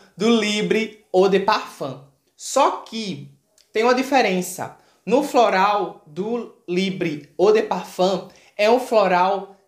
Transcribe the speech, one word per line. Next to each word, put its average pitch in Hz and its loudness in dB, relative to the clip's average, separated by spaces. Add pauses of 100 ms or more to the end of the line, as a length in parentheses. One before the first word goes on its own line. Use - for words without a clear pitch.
(160)
do 226 2
Libre 208 -2
Eau 185 4
de 190 2
Parfum. 196 -4 (380)
Só - 0
que 190 -10 (440)
tem - 0
uma 247 4
diferença. 208 -2 (280)
No 247 2
floral 202 0
do 214 -8 (100)
Libre 180 -4
Eau 196 4
de 214 4
Parfum 185 -4 (260)
é 208 2
um 247 4
floral 196 0 (100)